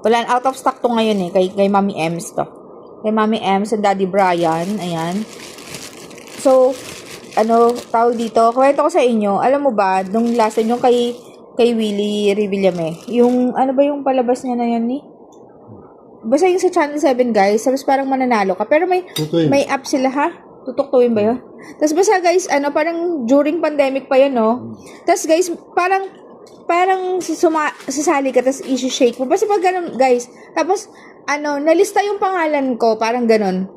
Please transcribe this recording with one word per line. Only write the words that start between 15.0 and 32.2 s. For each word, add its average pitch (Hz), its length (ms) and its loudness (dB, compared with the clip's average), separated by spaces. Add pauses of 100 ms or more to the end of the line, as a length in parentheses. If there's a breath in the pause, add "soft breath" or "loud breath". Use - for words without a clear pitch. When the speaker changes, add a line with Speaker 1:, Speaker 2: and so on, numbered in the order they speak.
Speaker 1:
Basta 302 240 4
yung 359 80 0
sa 370 80 2
Channel 302 320 0
seven, 254 320 2
guys, 208 320 2
tapos 269 240 -2
parang 269 160 2
mananalo 247 560 0
ka. 214 80 -4
Pero 311 160 2
may, 370 320 -2
Speaker 2:
Tutuin. 160 320 0
Speaker 1:
may 277 160 2
app 269 240 -6
sila, 262 240 0
ha? 285 160 -2 (400)
Tutuktuin 247 480 2
ba 208 80 0
yun? 240 160 0 (400 loud breath)
Tapos 302 160 2
basta, 381 240 2
guys, 359 320 2
ano, 285 240 -2
parang 339 480 -2
during 294 400 2
pandemic 277 480 -2
pa 262 80 4
yun, 277 160 2
no? 220 160 2
Speaker 2:
Hmm. 226 560 -8
Speaker 1:
Tapos, 339 160 0
guys, 330 240 2 (240)
parang, 381 320 0 (640)
parang 370 560 0
suma-, 320 480 0 (160)
sasali 277 480 0
ka, 247 80 4
tapos 269 240 -4
isi-shake 254 480 0
mo. 262 160 -4
Basta 403 160 2
pag 403 160 2
ganun, 359 320 -2
guys. 247 320 2 (240 loud breath)
Tapos, 330 400 -2 (320 loud breath)
ano, 294 400 -4
nalista 381 400 2
yung 403 160 -2
pangalan 311 560 0